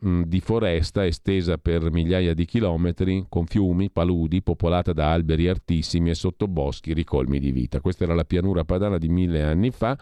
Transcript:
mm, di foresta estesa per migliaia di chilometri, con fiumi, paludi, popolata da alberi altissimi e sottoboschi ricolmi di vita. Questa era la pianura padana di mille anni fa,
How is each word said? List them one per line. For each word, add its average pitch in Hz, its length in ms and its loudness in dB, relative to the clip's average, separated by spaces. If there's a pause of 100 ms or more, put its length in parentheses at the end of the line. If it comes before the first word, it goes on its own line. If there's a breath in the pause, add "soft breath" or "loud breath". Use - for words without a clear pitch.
mm, 87 200 2
di 85 160 0
foresta 98 680 0
estesa 87 500 0
per 82 340 0
migliaia 85 440 2
di 85 100 0
chilometri, 92 840 0
con 85 160 -2
fiumi, 95 420 2
paludi, 87 540 0
popolata 87 500 0
da 76 180 2
alberi 82 380 2
altissimi 85 640 0
e 80 40 0
sottoboschi 80 800 -4
ricolmi 71 460 0
di 69 120 0
vita. 64 300 -2
Questa 92 240 -2
era 85 100 0
la 82 120 0
pianura 87 400 0
padana 95 320 0
di 80 100 -2
mille 87 340 2
anni 85 280 2
fa, 123 320 -2